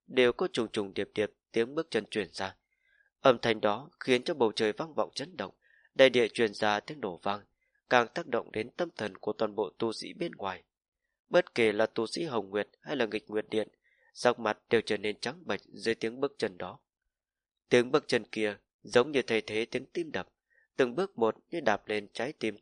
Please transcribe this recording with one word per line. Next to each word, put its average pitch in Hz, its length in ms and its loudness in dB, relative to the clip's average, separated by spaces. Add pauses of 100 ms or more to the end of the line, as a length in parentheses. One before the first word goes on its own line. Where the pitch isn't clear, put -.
đều 123 260 4
có - 200 -2
trùng 113 180 -2
trùng 98 220 -4
điệp 101 200 -4
điệp 104 200 -2 (180)
tiếng 117 240 -2
bước 160 140 -4
chân 107 160 -2
truyền 98 260 -6
ra. 95 240 -8 (640)
Âm 123 220 6
thanh 110 200 2
đó 107 280 0 (100)
khiến 127 240 2
cho 175 100 -2
bầu 120 180 2
trời 107 200 0
vang 160 220 -8
vọng 110 220 -4
chấn 165 220 -10
động, 95 160 -8 (400)
đại 131 160 8
địa 120 180 4
truyền 107 260 0
ra 104 260 0
tiếng 156 200 -10
nổ 95 180 -6
vang, 101 240 -6 (480)
càng 120 240 6
tác 165 140 -8
động 113 240 -4
đến 110 180 -6
tâm 175 280 -4
thần 98 200 -6
của - 160 -4
toàn 107 220 -4
bộ 101 220 -2
tu 113 160 -2
sĩ 92 200 -12
bên - 180 -8
ngoài. 95 320 -8 (680)
Bất - 260 2
kể 113 160 4
là 107 140 2
tu 110 220 -2
sĩ - 160 -6
Hồng 113 260 -4
Nguyệt 101 200 -2 (120)
hay 151 140 -8
là 123 100 0
Nghịch 104 220 -6
Nguyệt 104 220 -4
Điện, 107 180 -2 (460)
sắc 120 260 2
mặt 107 200 -2 (100)
đều 113 120 4
trở 104 160 -2
nên 104 220 -6
trắng 160 260 -10
bệch 101 180 -4
dưới 107 320 -4
tiếng 117 240 -6
bước 139 180 -4
chân 95 200 -4
đó. 95 220 -12 (880)
Tiếng 123 220 4
bước 143 160 0
chân 117 240 0
kia 104 260 -4 (240)
giống 120 300 2
như 135 100 2
thay 113 200 0
thế 110 240 -4
tiếng 127 200 -6
tim 170 260 -8
đập, 190 180 -6 (460)
từng 123 200 2
bước 185 220 -4
một 113 180 2 (140)
như 170 100 -8
đạp 110 280 0
lên 104 260 -4
trái 135 200 -4
tim 107 280 -4